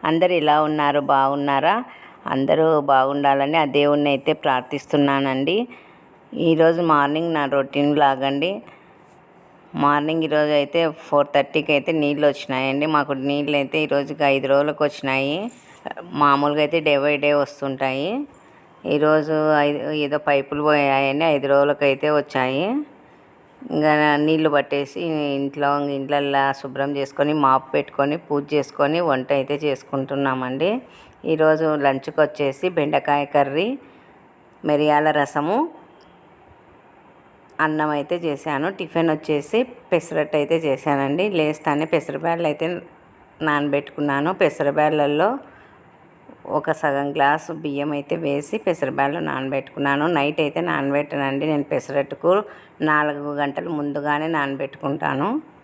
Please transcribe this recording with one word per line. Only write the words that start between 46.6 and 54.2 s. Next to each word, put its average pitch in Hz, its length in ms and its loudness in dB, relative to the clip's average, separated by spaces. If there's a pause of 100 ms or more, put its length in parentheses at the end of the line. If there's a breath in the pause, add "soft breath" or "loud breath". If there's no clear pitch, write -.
సగం 143 420 -2
గ్లాసు 151 380 2
బియ్యం 151 400 -4
అయితే 143 240 -4
వేసి 151 420 -4
పెసరబ్యాళ్ళు 143 640 -2
నానబెట్టుకున్నాను. 139 840 -2
నైట్ 151 340 0
అయితే 156 200 -2
నానబెట్టనండి, 143 840 -2
నేను 151 160 0
పెసరట్టుకు 143 800 -2 (380 loud breath)
నాలుగు 151 540 0
గంటలు 143 360 -4
ముందుగానే 147 580 -4